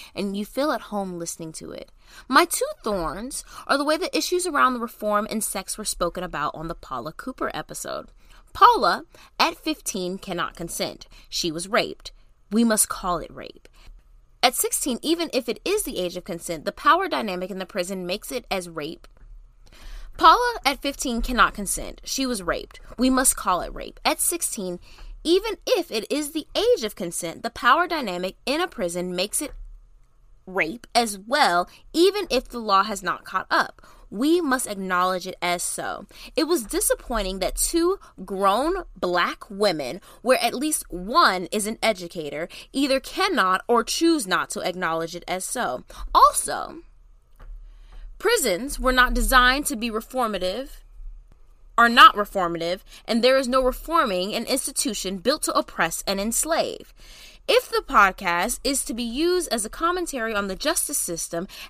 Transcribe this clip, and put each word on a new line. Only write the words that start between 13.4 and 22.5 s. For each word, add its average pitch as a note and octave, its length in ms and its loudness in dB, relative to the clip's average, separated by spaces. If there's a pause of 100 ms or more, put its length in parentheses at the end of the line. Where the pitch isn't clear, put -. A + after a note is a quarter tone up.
At B3 120 4
sixteen, D4+ 460 -2
even E4 300 -2
if A#3+ 160 -2
it - 160 -6
is G4+ 200 0
the - 160 -6
age F3+ 180 -4
of F3 80 -12
consent, E3+ 400 -8
the G3+ 80 -4
power E4+ 340 4
dynamic G3+ 420 -4
in F#3+ 100 -8
the F#3+ 60 -6
prison F#3 400 -6
makes F#3 240 -6
it B3+ 220 -8
as F#3 160 -4
rape." D#3+ 400 -12 (1120)
Paula, A4 480 6
at C#4+ 160 2
fifteen, C4 400 -4
cannot A3+ 320 2
consent. E3 500 -6
She - 220 -4
was A#3 180 -4
raped. - 380 -6 (160)